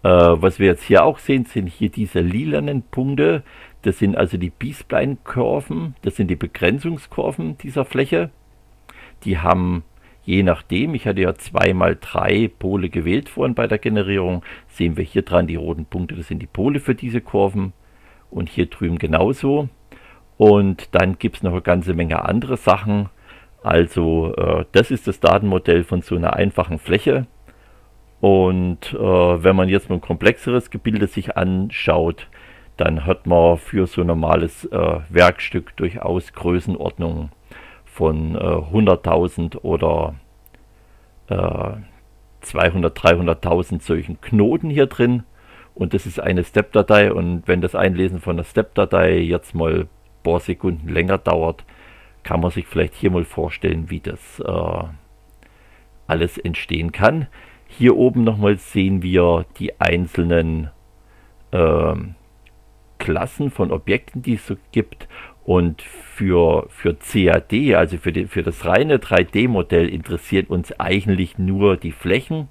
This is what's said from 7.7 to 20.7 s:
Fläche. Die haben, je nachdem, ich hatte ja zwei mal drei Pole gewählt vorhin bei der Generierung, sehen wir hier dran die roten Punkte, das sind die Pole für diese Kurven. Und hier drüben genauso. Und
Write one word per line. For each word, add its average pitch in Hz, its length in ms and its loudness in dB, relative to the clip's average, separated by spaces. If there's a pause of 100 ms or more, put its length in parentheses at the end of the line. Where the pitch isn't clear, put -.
Fläche. 147 460 -2 (920)
Die 92 160 -2
haben, 87 460 0 (400)
je 95 180 2
nachdem, 95 520 -2
ich - 120 -6
hatte 95 140 -2
ja 90 160 0
zwei 92 380 0
mal 87 260 2
drei 95 580 -2
Pole 95 300 -2
gewählt 90 400 -4
vorhin 131 260 -4
bei 117 140 -2
der 107 100 -2
Generierung, 95 640 -2 (240)
sehen 85 300 -2
wir 92 80 -4
hier - 180 -2
dran 90 240 2
die 80 80 -6
roten 80 300 -6
Punkte, 87 320 -8
das 85 100 -10
sind 82 140 -8
die - 80 -14
Pole - 320 -2
für 127 160 -2
diese 117 240 -6
Kurven. 98 520 -2 (600)
Und - 160 -6
hier - 180 -2
drüben 85 320 -6
genauso. 131 680 -2 (720)
Und 101 540 4